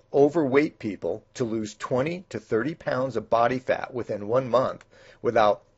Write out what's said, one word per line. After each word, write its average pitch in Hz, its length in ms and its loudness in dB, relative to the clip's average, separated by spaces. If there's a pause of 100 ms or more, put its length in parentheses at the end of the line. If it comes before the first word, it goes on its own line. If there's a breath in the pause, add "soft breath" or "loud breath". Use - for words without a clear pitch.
(120)
overweight 147 680 2
people 101 440 -6 (120)
to - 80 -4
lose 110 320 -4
twenty 160 540 -4
to 117 100 -8
thirty 120 340 -2
pounds 131 420 -4
of 107 140 -6
body 120 300 2
fat - 340 -4
within 107 340 -8
one 123 220 0
month 117 340 0 (380 loud breath)
without, 110 400 2 (160)